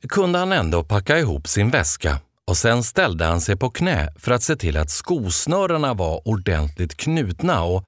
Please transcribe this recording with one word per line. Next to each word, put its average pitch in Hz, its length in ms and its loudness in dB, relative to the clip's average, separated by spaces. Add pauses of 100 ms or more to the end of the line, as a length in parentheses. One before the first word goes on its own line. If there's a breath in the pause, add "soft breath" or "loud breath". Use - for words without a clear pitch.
kunde 180 300 2
han 185 120 0
ändå 85 320 2
packa 101 360 0
ihop 90 280 -2
sin 101 220 2
väska 87 500 0 (280)
och 92 100 0
sen 120 260 2
ställde 95 420 0
han 85 160 2
sig 98 140 0
på 120 140 -2
knä 110 480 -2
för - 140 -2
att 123 120 2
se 156 120 0
till 78 220 -2
att 78 120 0
skosnörena 151 1040 0
var 80 340 -2
ordentligt 87 720 -2
knutna 151 640 0
och 92 240 0